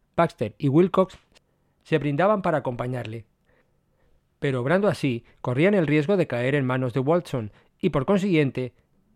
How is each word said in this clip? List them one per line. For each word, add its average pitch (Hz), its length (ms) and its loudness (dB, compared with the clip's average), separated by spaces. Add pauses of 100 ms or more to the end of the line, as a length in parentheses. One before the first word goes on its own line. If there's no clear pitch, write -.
(160)
Baxter 156 420 -2
y 147 100 -2
Wilcox 180 480 2 (680)
se 160 140 0
brindaban 165 440 0
para 165 160 0
acompañarle. 120 640 -8 (1160)
Pero 135 200 -2
obrando 180 280 2
así, 131 360 -2 (160)
corrían 151 340 2
el 170 120 2
riesgo 151 300 2
de 165 100 0
caer 127 280 -2
en 139 120 0
manos 127 260 -2
de 139 80 -2
Watson 131 520 -2 (280)
y, 185 100 0
por 139 160 -2
consiguiente, 151 680 0 (420)